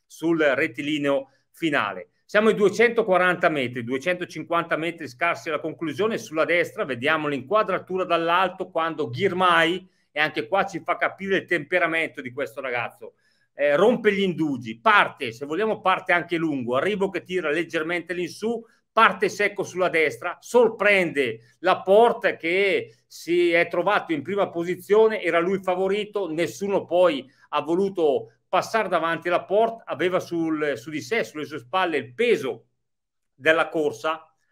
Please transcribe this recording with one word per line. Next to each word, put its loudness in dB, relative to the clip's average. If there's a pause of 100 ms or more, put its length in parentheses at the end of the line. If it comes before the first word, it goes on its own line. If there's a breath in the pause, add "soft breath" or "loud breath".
sul -2
rettilineo 0 (180 soft breath)
finale. -4 (140)
Siamo 2
ai 4
duecentoquaranta 2
metri, -4
duecentocinquanta -2
metri -6
scarsi -4
alla -2
conclusione, -4
sulla -2
destra -2
vediamo -2
l'inquadratura -2
dall'alto 0
quando -4
Girmay, 2 (240 soft breath)
e -4
anche -2
qua 2
ci -8
fa -4
capire -2
il -2
temperamento -2
di -12
questo -8
ragazzo, -8 (360)
eh, 2
rompe 4
gli -2
indugi, -4
parte, 2
se -12
vogliamo -4
parte 0
anche 0
lungo, -2
Arribo 0
che -8
tira -4
leggermente -4
all'insù, -6 (260 soft breath)
parte 4
secco -2
sulla -2
destra, -2
sorprende 2
Laporte 4
che -2
si 0
è 2
trovato 0
in -2
prima -2
posizione, 2
era 0
lui 0
favorito, -2
nessuno -2
poi 2 (260 soft breath)
ha -2
voluto 0 (160)
passare 0
davanti -2
alla 2
Laporte, 0
aveva -2
sul, -2
su -14
di -8
sé, -2
sulle -8
sue -10
spalle -2
il -4
peso -2 (640)
della 2
corsa, -4 (180)